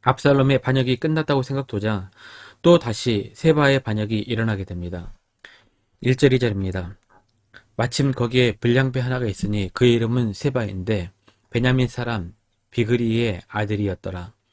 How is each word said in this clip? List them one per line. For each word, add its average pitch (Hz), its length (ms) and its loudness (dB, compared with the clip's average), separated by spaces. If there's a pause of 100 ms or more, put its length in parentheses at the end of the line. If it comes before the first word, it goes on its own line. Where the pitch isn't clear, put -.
압살롬의 135 580 4
반역이 127 380 0
끝났다고 156 440 -2
생각되자 107 680 -4 (520)
또 170 160 8
다시 113 560 -4
세바의 147 460 4
반역이 107 400 -2
일어나게 110 440 -2
됩니다. 87 480 -10 (880)
일 127 160 2
절, 135 160 4
이 131 60 4
절입니다. 95 580 -4 (800)
마침 127 360 0
거기에 120 480 2
불량배 127 400 0
하나가 127 260 -2
있으니 101 460 -2
그의 120 220 4
이름은 117 380 0
세바인데 101 800 -4 (400)
베냐민 127 380 2
사람 117 460 -6 (360)
비그리의 117 800 0
아들이었더라. 101 840 -4 (200)